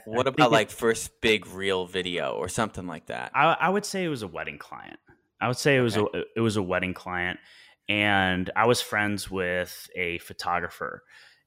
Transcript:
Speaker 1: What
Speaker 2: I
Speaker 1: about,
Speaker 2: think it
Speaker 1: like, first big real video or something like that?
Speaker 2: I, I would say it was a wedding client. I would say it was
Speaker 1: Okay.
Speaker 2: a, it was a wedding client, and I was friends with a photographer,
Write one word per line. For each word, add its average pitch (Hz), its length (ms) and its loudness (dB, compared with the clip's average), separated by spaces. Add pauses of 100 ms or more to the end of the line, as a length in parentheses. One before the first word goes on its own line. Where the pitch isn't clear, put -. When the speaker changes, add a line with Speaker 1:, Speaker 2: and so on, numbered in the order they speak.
Speaker 1:
What 117 200 0
Speaker 2:
I 135 40 0
Speaker 1:
about, 123 60 -4
Speaker 2:
think 131 120 8
it 117 40 0
Speaker 1:
like, 107 180 4
first - 500 -2
big 107 280 4
real 92 380 -2
video 87 460 -2
or 64 160 -4
something 98 380 -4
like 82 200 -10
that? - 280 -8
Speaker 2:
I, 151 260 4
I 165 80 2
would 202 160 0
say 190 200 -4
it 170 40 -2
was 135 140 -4
a 104 60 -4
wedding 78 300 -10
client. 50 400 -16 (420)
I 110 80 2
would 123 100 0
say 143 180 4
it 131 40 6
was 117 160 2
Speaker 1:
Okay. 104 240 0
Speaker 2:
a, - 20 -2 (140)
it 110 40 0
was 113 160 2
a 107 60 2
wedding 90 320 0
client, 90 440 -4 (500)
and 98 680 2
I 110 100 4
was 120 140 6
friends 104 500 -2
with 90 640 -4
a 87 240 -4
photographer, - 840 -6 (440)